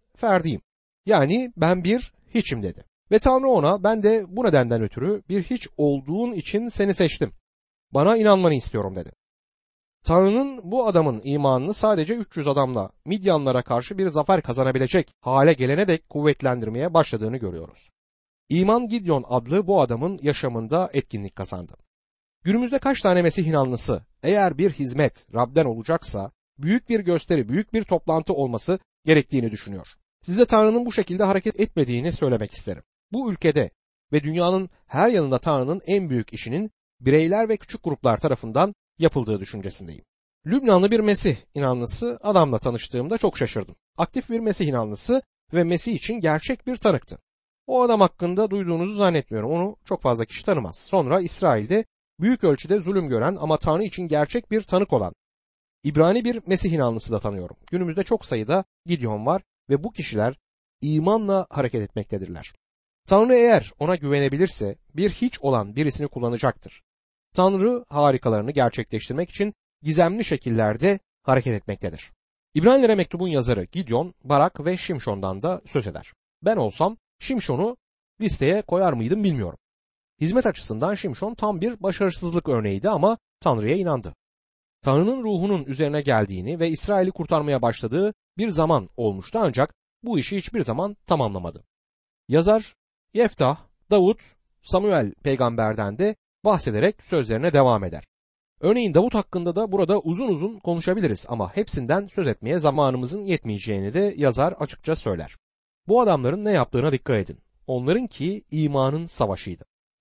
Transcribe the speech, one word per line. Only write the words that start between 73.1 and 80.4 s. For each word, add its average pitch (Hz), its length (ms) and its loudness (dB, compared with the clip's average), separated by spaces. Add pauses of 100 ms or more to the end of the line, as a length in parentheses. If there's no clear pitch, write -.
yazarı 123 360 0
Gideon, 160 500 -4 (100)
Barak 143 420 0
ve 180 120 -2
Şimşon'dan 101 640 -6
da 180 220 -4
söz 117 220 -4
eder. 76 260 -12 (280)
Ben 208 160 2
olsam 160 400 -2 (220)
Şimşon'u 214 580 -4 (440)
listeye 196 400 0
koyar 180 320 0
mıydım 131 300 -2
bilmiyorum. 123 360 -2 (640)
Hizmet 190 240 0